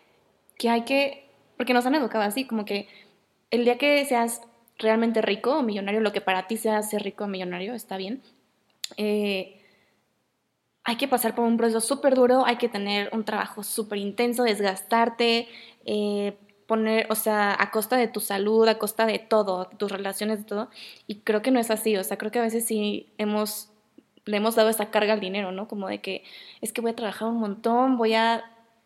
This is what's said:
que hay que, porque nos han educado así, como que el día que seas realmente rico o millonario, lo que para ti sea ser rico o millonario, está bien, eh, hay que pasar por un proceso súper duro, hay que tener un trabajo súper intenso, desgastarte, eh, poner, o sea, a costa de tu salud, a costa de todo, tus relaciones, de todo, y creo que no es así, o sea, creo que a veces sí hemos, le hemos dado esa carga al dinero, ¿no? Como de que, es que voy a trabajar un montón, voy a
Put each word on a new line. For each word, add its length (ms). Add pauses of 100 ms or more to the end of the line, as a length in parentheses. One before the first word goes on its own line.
(580)
que 120
hay 120
que, 460 (280)
porque 180
nos 120
han 80
educado 300
así, 220
como 200
que 220 (640)
el 140
día 140
que 260
seas 380 (360)
realmente 440
rico 340
o 60
millonario, 400
lo 100
que 80
para 260
ti 120
sea 240
ser 200
rico 220
o 20
millonario, 460
está 240
bien, 240 (800)
eh, 640 (1200)
hay 120
que 120
pasar 260
por 100
un 120
proceso 240
súper 340
duro, 320
hay 100
que 120
tener 440
un 120
trabajo 400
súper 340
intenso, 460
desgastarte, 1040 (360)
eh, 500 (320)
poner, 440
o 40
sea, 440
a 120
costa 260
de 120
tu 120
salud, 480
a 100
costa 280
de 120
todo, 480 (120)
tus 120
relaciones, 500
de 40
todo, 260 (360)
y 140
creo 220
que 80
no 80
es 120
así, 260
o 80
sea, 140
creo 120
que 80
a 40
veces 240
sí 420 (100)
hemos, 520 (560)
le 100
hemos 180
dado 140
esa 220
carga 240
al 60
dinero, 320
¿no? 160
Como 200
de 120
que, 220 (380)
es 120
que 80
voy 120
a 40
trabajar 320
un 100
montón, 580
voy 180
a 300 (420)